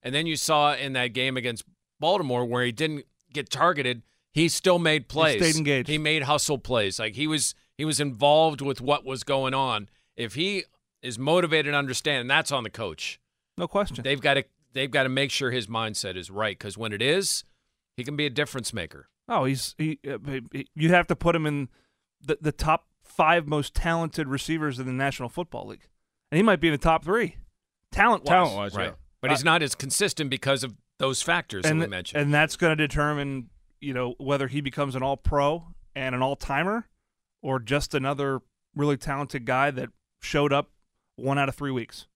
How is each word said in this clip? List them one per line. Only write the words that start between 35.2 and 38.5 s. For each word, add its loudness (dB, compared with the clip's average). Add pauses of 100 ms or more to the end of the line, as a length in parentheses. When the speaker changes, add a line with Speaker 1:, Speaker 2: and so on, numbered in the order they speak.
Speaker 2:
and -4
an 0
all-timer -2 (540)
or 0
just -2
another 0 (340)